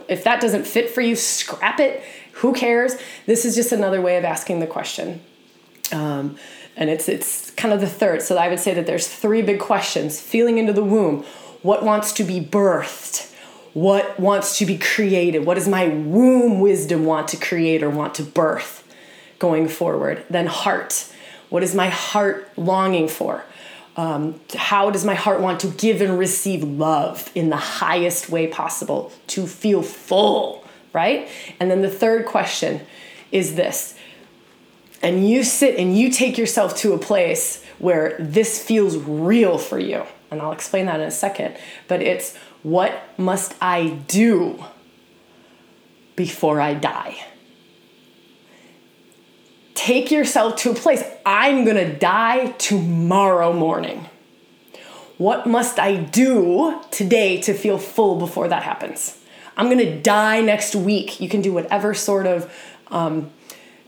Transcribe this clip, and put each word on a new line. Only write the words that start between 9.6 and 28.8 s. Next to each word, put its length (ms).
Feeling 380
into 160
the 100
womb. 400
What 220
wants 300
to 120
be 160
birthed? 880
What 480
wants 380
to 80
be 120
created? 680
What 80
does 160
my 180
womb 720
wisdom 460
want 240
to 80
create 440
or 80
want 260
to 80
birth 600
going 300
forward? 600
Then 180
heart. 580
What 160
is 100
my 140
heart 680
longing 500
for? 380
Um, 460
how 340
does 160
my 80
heart 260
want 220
to 60
give 340
and 160
receive 460
love 720
in 160
the 60
highest 720
way 180
possible, 680